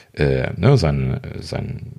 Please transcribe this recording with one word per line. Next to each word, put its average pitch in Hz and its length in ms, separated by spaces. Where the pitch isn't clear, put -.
äh, 65 420
ne, 123 220
seinen, 69 420
seinen, - 600